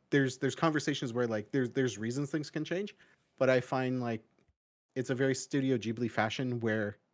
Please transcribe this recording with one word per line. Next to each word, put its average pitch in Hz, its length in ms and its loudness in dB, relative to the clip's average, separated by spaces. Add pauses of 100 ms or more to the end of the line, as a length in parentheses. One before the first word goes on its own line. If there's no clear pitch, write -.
(100)
there's, 135 280 2
there's 131 160 -2
conversations 151 580 0
where, 120 140 0
like, 107 240 -2
there's, 127 200 0
there's 123 280 0
reasons 123 320 -2
things 151 200 -4
can 156 140 -4
change, 190 300 -4 (420)
but 131 140 4
I 127 100 6
find, 127 400 -2
like, 120 220 -4 (720)
it's 127 160 -4
a 131 60 0
very 135 180 2
Studio 135 420 0
Ghibli 113 320 -2
fashion 120 520 0
where 110 380 0 (160)